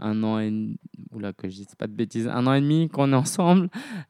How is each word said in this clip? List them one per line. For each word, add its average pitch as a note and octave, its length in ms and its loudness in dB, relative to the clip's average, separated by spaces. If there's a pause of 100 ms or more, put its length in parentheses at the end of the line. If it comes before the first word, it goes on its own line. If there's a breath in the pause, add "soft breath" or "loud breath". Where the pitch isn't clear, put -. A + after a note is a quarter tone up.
un G#2+ 240 -2
an A2 160 0
et G#2+ 100 -2
demi, G#2+ 280 -6 (340)
oula, G2+ 200 -8
que - 160 -10
je F#2 60 -10
dise G2 220 -18
pas A2 100 -8
de G#2+ 60 -12
bêtises, A2+ 340 -4
un B2 200 0
an C3 80 6
et C#3 60 4
demi D#3 280 2
qu'on C#3 240 2
est C3+ 40 6
ensemble. F3+ 520 4 (420 loud breath)